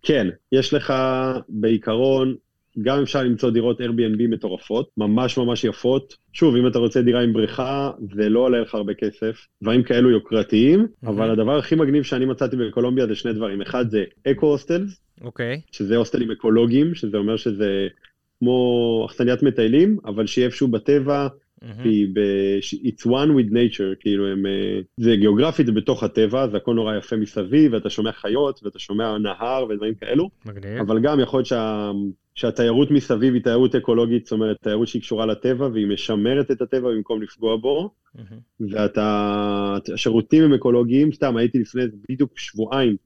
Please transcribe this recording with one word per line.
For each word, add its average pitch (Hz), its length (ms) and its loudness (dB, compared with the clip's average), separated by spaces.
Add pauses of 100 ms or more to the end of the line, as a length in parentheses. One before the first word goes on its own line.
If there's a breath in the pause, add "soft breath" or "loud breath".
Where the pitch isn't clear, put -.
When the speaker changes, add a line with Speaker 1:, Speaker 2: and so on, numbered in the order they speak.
Speaker 1:
כן, 147 260 0 (240)
יש 131 220 2
לך 143 200 -2 (560)
בעיקרון, 113 840 0 (460)
גם 135 200 0
אפשר 135 220 -2
למצוא 123 260 0
דירות 117 320 0
Airbnb 117 480 0
מטורפות, 104 680 -4
ממש 110 400 0
ממש 120 260 -2
יפות. 127 520 -2 (180)
שוב, 151 220 4
אם 123 120 4
אתה 120 120 2
רוצה 120 220 2
דירה 123 200 4
עם 117 120 2
בריכה, 131 580 -2 (220)
זה 107 160 0
לא 110 100 4
עולה 123 220 2
לך 110 140 -6
הרבה 104 180 -4
כסף, 110 540 -6 (140)
דברים 117 220 2
כאלו 123 280 4
יוקרתיים, 117 760 4 (160)
Speaker 2:
מהמם. 110 120 -4
Speaker 1:
אבל 110 160 0
הדבר 113 260 2
הכי 147 180 0
מגניב 147 280 2
שאני 131 220 -2
מצאתי 131 300 -2
בקולומביה 123 520 0
זה 104 80 -2
שני 117 180 -6
דברים. 104 280 -4
אחד 123 280 -4
זה 104 140 0 (240)
אקו 139 180 0
הוסטלס, 170 560 -2 (200)
Speaker 2:
אוקיי. 123 400 -8 (100)
Speaker 1:
שזה 104 240 -2
הוסטלים 117 360 0
אקולוגיים, 117 640 2
שזה 107 220 -6
אומר 107 200 -2
שזה 98 500 -2 (520 soft breath)
כמו 120 720 0
אכסניית 123 340 0
מטיילים, 139 600 4
אבל 107 220 -4
שהיא 123 180 0
איפשהו 127 220 -2
בטבע, 139 600 0 (340)
Speaker 2:
מהמם. 113 120 -18 (100)
Speaker 1:
והיא 107 300 2
ב-, 98 480 0
ש-, - 120 -10
it's - 320 -6
one 131 320 2
with 113 140 2
nature, 110 480 0
כאילו 101 320 -2
הם, 98 140 -2
אה, 98 340 -4 (180)
זה 117 180 4
גיאוגרפית, 110 500 4
זה 117 60 0
בתוך 110 320 0
הטבע, 110 440 0
זה 104 100 -4
הכל 120 160 -2
נורא 110 220 -2
יפה 104 200 -6
מסביב, 110 580 2
ואתה 107 160 -2
שומע 110 220 -4
חיות, 135 520 -4
ואתה 101 160 -12
שומע 110 380 -4
נהר 117 520 -4
ודברים 107 260 -6
כאלו. 127 340 -2 (160)
Speaker 2:
מגניב. 101 340 -12
Speaker 1:
אבל 110 200 0
גם 143 200 2
יכול 127 180 0
להיות 127 100 -2
שה-, 107 440 -4 (440)
שהתיירות 120 560 0
מסביב 127 420 2
היא 120 100 0
תיירות 123 320 2
אקולוגית, 117 500 0
זאת - 60 -8
אומרת, 110 300 -2
תיירות 107 260 -2
שהיא 117 140 -6
קשורה 113 240 -4
לטבע, 123 480 -2
והיא 107 140 0
משמרת 110 640 -2
את 123 100 -2
הטבע 127 280 -2
במקום 110 320 -4
לפגוע 110 360 -4
בו. 143 340 -2 (240)
Speaker 2:
מהמם. 113 560 -12
Speaker 1:
ואתה, 104 1080 -2 (160)
השירותים 117 500 2
הם 151 100 6
אקולוגיים, 123 580 2
סתם, 127 260 -2
הייתי 120 220 2
לפני 120 240 -4 (260)
בדיוק 131 300 -4
שבועיים 110 560 -2 (100)